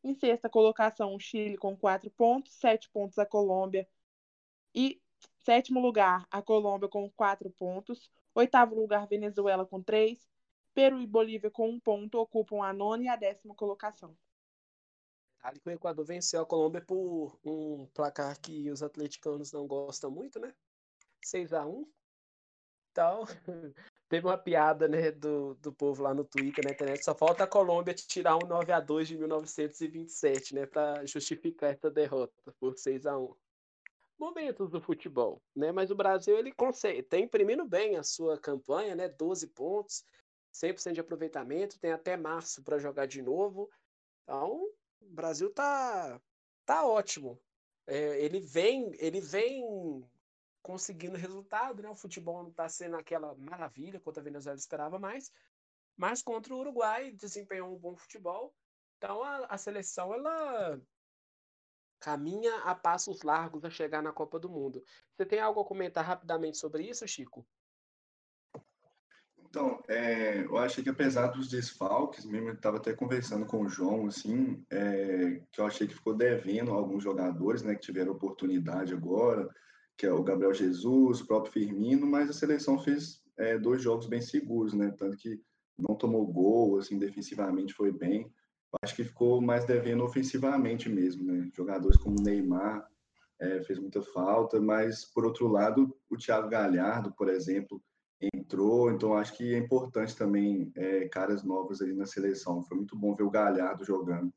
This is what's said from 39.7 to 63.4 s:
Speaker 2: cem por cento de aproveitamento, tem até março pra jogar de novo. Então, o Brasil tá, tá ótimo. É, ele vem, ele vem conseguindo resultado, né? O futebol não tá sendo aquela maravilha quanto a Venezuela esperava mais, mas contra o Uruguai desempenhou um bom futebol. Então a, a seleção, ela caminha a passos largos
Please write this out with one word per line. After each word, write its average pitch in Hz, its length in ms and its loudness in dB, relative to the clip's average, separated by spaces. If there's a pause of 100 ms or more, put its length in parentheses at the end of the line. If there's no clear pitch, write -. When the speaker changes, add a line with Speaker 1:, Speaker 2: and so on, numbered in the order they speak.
Speaker 2:
cem 175 220 -4
por 185 60 -10
cento 170 160 -6
de 165 60 -4
aproveitamento, 160 800 -6
tem 165 120 -2
até 165 260 -4
março 160 460 -8
pra 147 160 -2
jogar 139 260 -4
de 135 160 -10
novo. 190 480 -2 (540)
Então, 220 440 -4 (320)
o - 140 -20
Brasil 165 400 -4
tá, 240 640 -2 (460)
tá 311 180 2
ótimo. 175 560 0 (460)
É, 143 340 -2
ele 151 200 -2
vem, 190 580 0
ele 160 240 -2
vem 226 420 -2 (1000)
conseguindo 180 520 -12
resultado, 202 680 -8
né? 208 80 -14
O 208 60 -14
futebol 175 480 -12
não 170 80 -18
tá 165 160 -8
sendo 170 300 -10
aquela 156 380 -8
maravilha 160 640 -14
quanto 156 200 -12
a 143 40 -14
Venezuela 143 340 -12
esperava 151 420 -10
mais, 214 320 -12 (640)
mas 220 260 -4
contra 233 320 -8
o 254 40 -8
Uruguai 247 540 -2
desempenhou 196 600 -12
um 180 60 -14
bom 175 160 -12
futebol. 196 580 -10 (440)
Então 202 260 -8
a, 277 220 -6
a 202 120 -8
seleção, 196 560 -8
ela 254 680 -4 (1200)
caminha 170 520 -4 (100)
a 180 120 -2
passos 180 480 -2
largos 160 400 -2